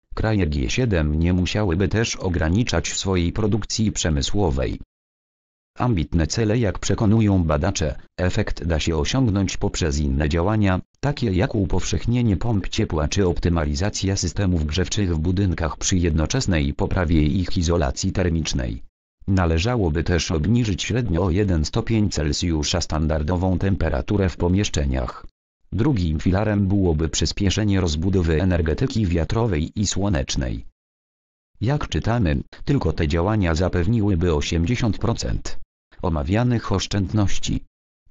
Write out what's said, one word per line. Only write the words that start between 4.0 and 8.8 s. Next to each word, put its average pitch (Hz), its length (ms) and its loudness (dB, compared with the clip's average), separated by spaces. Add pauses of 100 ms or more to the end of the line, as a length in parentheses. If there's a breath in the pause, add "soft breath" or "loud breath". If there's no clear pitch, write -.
Ambitne 85 480 2
cele, 110 320 0
jak 101 200 -2
przekonują 101 680 4
badacze, 78 500 0 (240 loud breath)
efekt 90 460 -2
da 80 160 0